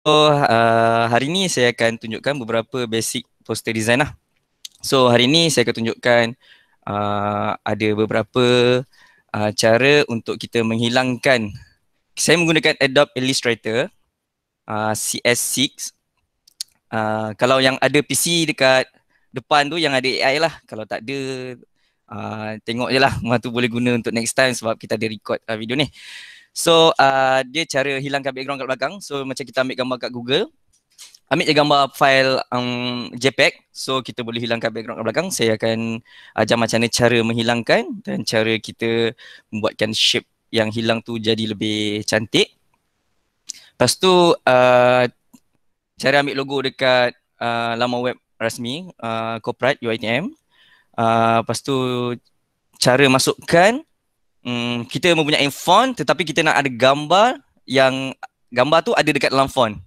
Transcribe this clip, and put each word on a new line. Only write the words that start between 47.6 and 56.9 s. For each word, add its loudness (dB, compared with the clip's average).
laman -2
web -10
rasmi, -8
uh, -6
corporate -4
U -2
I -8
T -4
M. -2
Uh, 2
lepas -6
tu, -4
cara 6
masukkan, 4
mm, -4
kita 0
mempunyai 2
font 2
tetapi -2
kita -2
nak 2
ada 0
gambar 2